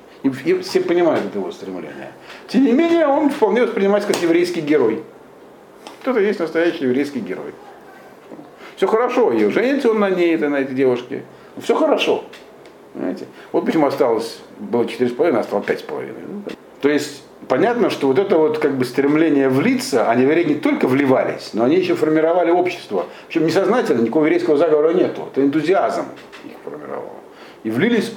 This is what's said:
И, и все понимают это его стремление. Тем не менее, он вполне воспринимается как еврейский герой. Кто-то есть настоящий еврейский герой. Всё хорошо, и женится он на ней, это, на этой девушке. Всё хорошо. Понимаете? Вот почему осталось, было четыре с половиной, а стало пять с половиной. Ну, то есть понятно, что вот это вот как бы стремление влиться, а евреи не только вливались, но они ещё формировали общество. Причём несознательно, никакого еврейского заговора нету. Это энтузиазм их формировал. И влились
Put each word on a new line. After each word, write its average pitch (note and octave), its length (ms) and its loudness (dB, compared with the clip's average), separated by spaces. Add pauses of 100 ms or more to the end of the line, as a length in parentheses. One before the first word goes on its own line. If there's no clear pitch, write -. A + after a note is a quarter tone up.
(240)
И, C#3 60 0 (140)
и F3+ 180 0
все - 200 -2
понимают E3+ 440 0
это G2+ 140 -8
его F2+ 120 -6
стремление. D#2+ 600 -12 (360)
Тем - 180 2
не A3+ 60 4
менее, E4 360 4
он C#4+ 220 2
вполне A3 340 2
воспринимается G3+ 480 0
как - 100 -2
еврейский E3+ 400 2
герой. C#3 420 2 (960)
Кто-то B3+ 180 0
есть G3+ 200 0
настоящий E3 440 -2
еврейский C3 360 0
герой. F2+ 340 -8 (1200)
Всё F#3+ 120 -2
хорошо, A#3 440 0
и A2 200 2
женится A#3+ 400 2
он A3 80 0
на G3+ 100 2
ней, F3 260 2
это, D3 140 -2
на C#3+ 80 -2
этой C3 180 -4
девушке. B2+ 480 -2 (380)
Всё - 140 0
хорошо. B3 480 0 (680)
Понимаете? - 320 -8 (260)
Вот E3+ 140 -2
почему D#3 200 2
осталось, A#2+ 540 0 (200)
было G#2+ 260 -2
четыре A#2+ 260 -2
с - 20 -8
половиной, C#3+ 280 0
а - 20 -6
стало G2+ 180 -4
пять F#2+ 180 -4
с - 40 -14
половиной. - 440 -10
Ну, G3+ 140 -10 (400)
то C#3 80 2
есть - 340 -2 (240)
понятно, G3 420 2
что - 180 -2
вот C3 120 2
это G3 180 2
вот D3+ 220 2
как C3+ 180 0
бы B2+ 80 0
стремление C#3+ 640 2
влиться, C#3 600 2
а A#2 60 2
евреи D3 280 4
не D3+ 120 0
только - 320 0
вливались, C3 680 0
но G#2+ 100 0
они D3 140 4
ещё E3+ 180 2
формировали D#3+ 560 2
общество. F3+ 540 -2 (220)
Причём D#3+ 180 0
несознательно, E3+ 560 2
никакого D3+ 240 2
еврейского D#3+ 320 2
заговора D#3 360 4
нету. - 380 0
Это C3 100 0
энтузиазм D3 640 0 (380)
их - 200 -18
формировал. C#2 500 -12 (500)
И A2 80 -6
влились G3+ 460 0